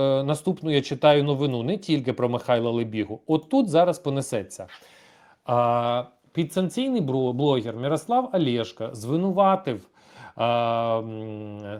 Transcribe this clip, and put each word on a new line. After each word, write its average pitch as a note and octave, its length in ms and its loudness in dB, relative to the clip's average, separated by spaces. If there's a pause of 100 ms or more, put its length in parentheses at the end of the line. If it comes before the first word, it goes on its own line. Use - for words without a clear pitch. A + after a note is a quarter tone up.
(240)
наступну D3+ 460 -2
я C#3+ 120 4
читаю D3 420 4
новину C#3 380 0
не D#3 140 -2
тільки C#3 360 0
про A#2+ 160 0
Михайла A#2+ 420 0
Лебігу. A2 560 -4
От D#3 220 0
тут C4 200 2
зараз E3+ 300 4
понесеться. B2 680 -6 (760)
А, A#2+ 600 0 (280)
підсанкційний F#3+ 680 -2
бро-, C3 320 0
блогер B2 440 0
Мирослав D#3+ 560 0
Олешко A#2+ 600 -2
звинуватив, E3+ 960 0 (480)
а, A#2 640 0
м, G#2+ 600 -10 (200)